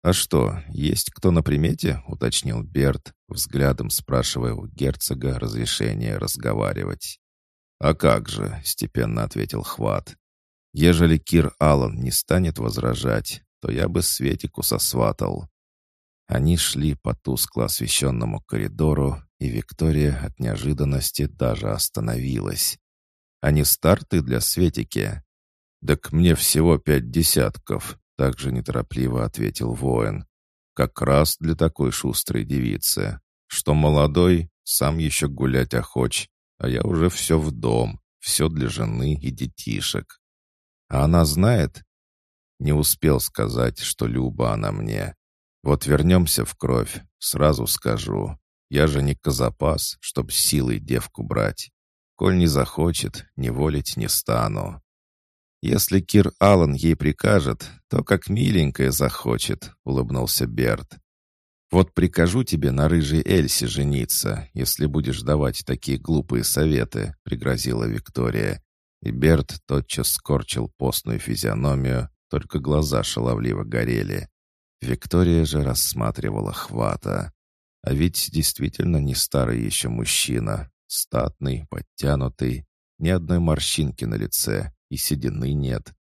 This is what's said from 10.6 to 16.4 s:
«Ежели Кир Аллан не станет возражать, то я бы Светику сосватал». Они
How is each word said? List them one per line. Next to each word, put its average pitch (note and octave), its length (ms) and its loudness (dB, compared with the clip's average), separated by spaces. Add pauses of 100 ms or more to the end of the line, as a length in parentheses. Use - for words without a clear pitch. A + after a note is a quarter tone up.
«Ежели E2 460 6
Кир D#2+ 400 2
Аллан C#2 420 4
не B1 120 -4
станет E2+ 460 0
возражать, A#1 840 -2 (180)
то - 100 -4
я B1 180 0
бы F2 140 0
Светику - 600 -2
сосватал». G#1 880 -2 (760)
Они D#2 280 2